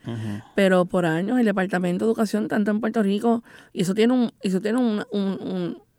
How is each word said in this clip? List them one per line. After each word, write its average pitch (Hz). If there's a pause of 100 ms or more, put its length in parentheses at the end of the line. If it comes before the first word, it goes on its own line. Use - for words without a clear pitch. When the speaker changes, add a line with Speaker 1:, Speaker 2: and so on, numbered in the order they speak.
Speaker 1:
Ujú. 110 (140)
Speaker 2:
Pero 185
por 180
años 185
el 240
Departamento 185
de 220
Educación, 214
tanto 208
en 214
Puerto 226
Rico, 220 (280)
y 208
eso 190
tiene 226
un, 247 (100)
eso 185
tiene 220
un, 226
un, 202
un, 185 (160)